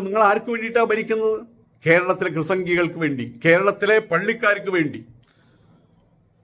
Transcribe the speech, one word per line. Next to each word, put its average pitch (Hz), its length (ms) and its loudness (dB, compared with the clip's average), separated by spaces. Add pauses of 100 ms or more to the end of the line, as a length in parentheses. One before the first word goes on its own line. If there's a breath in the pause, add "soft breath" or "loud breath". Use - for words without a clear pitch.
നിങ്ങൾ 214 220 2
ആർക്ക് 226 240 0
വേണ്ടിയിട്ടാണ് 226 400 0
ഭരിക്കുന്നത്? 220 460 -2 (460)
കേരളത്തിലെ 180 520 2
കൃസംഗികൾക്ക് 170 680 -2
വേണ്ടി, 127 220 -4 (180)
കേരളത്തിലെ 196 520 4 (160)
പള്ളിക്കാർക്ക് 202 640 -2
വേണ്ടി. 123 240 -2 (1400 soft breath)